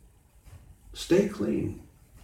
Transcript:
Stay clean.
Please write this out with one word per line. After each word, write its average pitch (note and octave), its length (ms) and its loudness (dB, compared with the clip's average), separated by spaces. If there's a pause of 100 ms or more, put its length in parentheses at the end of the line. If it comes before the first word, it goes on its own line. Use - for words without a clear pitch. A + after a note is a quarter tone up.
(960)
Stay - 320 4
clean. - 540 -2 (420)